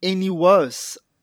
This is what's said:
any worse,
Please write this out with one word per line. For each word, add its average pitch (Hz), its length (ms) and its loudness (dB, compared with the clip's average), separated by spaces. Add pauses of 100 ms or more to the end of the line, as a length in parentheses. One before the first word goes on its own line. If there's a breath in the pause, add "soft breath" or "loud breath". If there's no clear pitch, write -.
any 185 260 -2
worse, 175 680 0 (260)